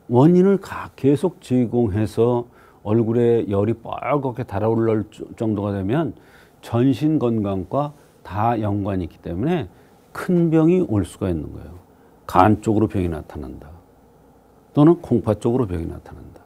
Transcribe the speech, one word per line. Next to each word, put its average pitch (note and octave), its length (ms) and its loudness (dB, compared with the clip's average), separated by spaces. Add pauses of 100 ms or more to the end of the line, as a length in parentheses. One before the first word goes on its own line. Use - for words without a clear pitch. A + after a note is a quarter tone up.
원인을 F3+ 480 6
가-, - 380 -12
계속 C#3+ 460 0
제공해서 A#2 1040 0 (380)
얼굴에 A2+ 680 2
열이 G#2 240 0
뻘겋게 B2+ 720 -4
달아올릴 A2 640 0
조-, - 260 -16
정도가 G#2 380 -4
되면 A#2+ 400 -2 (480)
전신 C3+ 560 0
건강과 A#2 760 -2 (280)
다 A2 400 -2
연관이 G2+ 440 -2
있기 - 140 -16
때문에 G#2+ 500 -4 (420)
큰 E3+ 400 0
병이 D#3+ 360 4
올 G2+ 180 0
수가 F#2+ 240 -6
있는 D#2 220 -4
거예요. - 280 -18 (480)
간 G2+ 340 6
쪽으로 G#2 260 0
병이 F#2 220 -4
나타난다, C#2+ 600 -12 (1040)
또는 E3 280 6
콩팥 G#2+ 400 0
쪽으로 A#2+ 240 0
병이 E2+ 200 -6
나타난다. - 600 -16